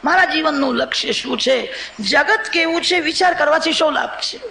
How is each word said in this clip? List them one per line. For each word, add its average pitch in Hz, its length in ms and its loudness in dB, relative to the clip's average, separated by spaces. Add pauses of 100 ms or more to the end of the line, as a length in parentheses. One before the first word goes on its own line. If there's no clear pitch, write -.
મારા 349 200 4
જીવનનું 285 500 0
લક્ષ્ય - 380 -2
શું 254 260 -4
છે. 247 360 0 (260)
જગત 302 520 2
કેવું 330 300 0
છે, 359 180 0
વિચાર 339 340 2
કરવાથી 311 380 2
શો 311 180 2
લાભ 262 300 -4
છે? - 200 -8 (100)